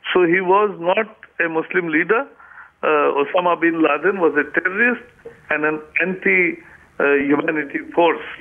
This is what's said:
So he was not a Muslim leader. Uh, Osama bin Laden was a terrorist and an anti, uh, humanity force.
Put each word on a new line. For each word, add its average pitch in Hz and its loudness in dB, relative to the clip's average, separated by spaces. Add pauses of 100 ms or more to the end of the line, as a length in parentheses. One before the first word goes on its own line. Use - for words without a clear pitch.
(140)
So 180 4
he 175 2
was 190 2
not 190 0 (360)
a 170 -2
Muslim 160 -4
leader. 180 0 (560)
Uh, 143 2
Osama 170 0
bin 165 0
Laden 160 0
was 156 2
a 143 0 (120)
terrorist 214 -2 (460)
and 151 -2
an 156 -2 (180)
anti, 185 0 (380)
uh, 143 4
humanity 143 0 (160)
force. 170 2 (160)